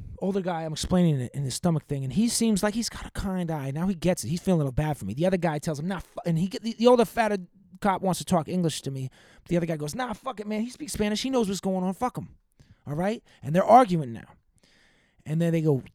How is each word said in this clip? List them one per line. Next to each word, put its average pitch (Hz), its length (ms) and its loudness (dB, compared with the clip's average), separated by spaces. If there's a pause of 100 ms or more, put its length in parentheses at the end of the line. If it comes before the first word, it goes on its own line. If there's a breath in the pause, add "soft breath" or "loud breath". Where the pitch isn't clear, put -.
(180)
Older 190 220 -2
guy, 165 240 -4
I'm 156 80 -6
explaining 165 480 4
it 120 140 -6
in 139 100 -4
his 127 100 -4
stomach 165 300 0
thing, 139 180 -4
and 131 100 -6
he 220 160 2
seems 220 360 2
like 208 100 0
he's 226 140 -2
got - 180 -10
a - 60 -16
kind 185 360 -2
eye. 139 220 -4
Now 160 160 -2
he 202 80 0
gets 170 300 0
it. 104 40 -6
He's 170 120 -2
feeling 185 160 2
a 151 80 2
little 131 80 -2
bad 151 240 -2
for - 80 -10
me. 98 100 -6
The 151 100 -2
other 190 120 2
guy 156 240 -2
tells 151 180 -4
him, 156 80 -6
"Nah, 185 140 -6
fu-," - 260 -14
and 170 100 2
he 180 120 2
get, 220 160 -10
the, 226 120 -4
the 233 120 4
older, 240 160 8
fatter 208 340 0 (420)
cop 185 220 0
wants 185 160 0
to 147 60 -8
talk 165 240 2
English 170 340 0
to 139 80 -8
me. 131 180 -6 (340 soft breath)
But - 80 -12
the 170 60 2
other 170 100 0
guy 160 100 -2
goes, 147 180 -6
"Nah, 247 180 -6
fuck 208 280 -10
it, 208 80 -10
man. 214 140 -2
He 247 80 -6
speaks 277 220 -12
Spanish. 214 300 -2
He 262 80 -4
knows 240 180 2
what's 190 120 -4
going 190 240 -2
on. 185 100 -2
Fuck 247 240 -4
him." 113 120 -12 (580 soft breath)
All 143 60 -6
right? 202 280 -2 (180 soft breath)
And 139 140 -4
they're 185 100 4
arguing 180 480 6
now. 107 140 -14 (1000 soft breath)
And 160 160 -2
then 170 120 2
they 165 100 2
go, 143 200 4 (120)